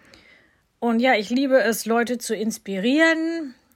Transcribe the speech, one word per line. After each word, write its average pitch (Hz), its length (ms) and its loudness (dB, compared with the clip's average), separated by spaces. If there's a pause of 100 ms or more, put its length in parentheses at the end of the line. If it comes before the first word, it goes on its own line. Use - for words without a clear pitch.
(760)
Und 233 220 0
ja, 254 160 4
ich 190 160 -2
liebe 262 280 2
es, 220 280 0
Leute 233 320 0
zu 226 160 -6
inspirieren 285 1200 -2 (200)